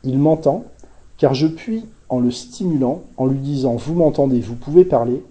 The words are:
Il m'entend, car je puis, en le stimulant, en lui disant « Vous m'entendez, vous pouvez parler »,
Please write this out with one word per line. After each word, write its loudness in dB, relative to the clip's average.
Il -2
m'entend, 2
car 2
je 0
puis, -4
en -2
le 2
stimulant, -4
en 0
lui 0
disant « -2
Vous -6
m'entendez, 2
vous -8
pouvez 4
parler », 0